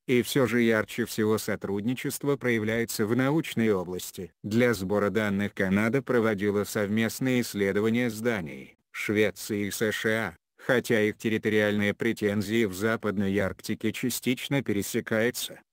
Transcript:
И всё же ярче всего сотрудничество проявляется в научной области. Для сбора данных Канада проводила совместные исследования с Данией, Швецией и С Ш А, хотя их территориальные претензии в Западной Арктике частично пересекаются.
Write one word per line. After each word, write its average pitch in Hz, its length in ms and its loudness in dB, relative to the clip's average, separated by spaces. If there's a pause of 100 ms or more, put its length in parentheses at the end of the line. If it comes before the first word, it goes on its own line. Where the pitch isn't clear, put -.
И 123 160 4
всё 131 240 2
же 120 140 2
ярче 110 440 2
всего 107 320 0
сотрудничество 110 960 -4
проявляется 113 720 0
в 110 100 2
научной 127 560 2
области. 90 600 -4 (120)
Для 117 300 4
сбора 101 380 0
данных 101 420 0
Канада 104 480 2
проводила 104 640 2
совместные 113 800 0
исследования 107 680 0
с 110 100 -8
Данией, 90 560 -4 (160)
Швецией 104 760 0
и 95 40 -6
С 107 200 -2
Ш - 180 -2
А, 110 260 -2 (220)
хотя 120 420 2
их 107 180 0
территориальные 107 760 2
претензии 107 720 0
в 95 80 -2
Западной 101 640 0
Арктике 104 540 -4
частично 127 720 -2
пересекаются. 110 960 -2 (140)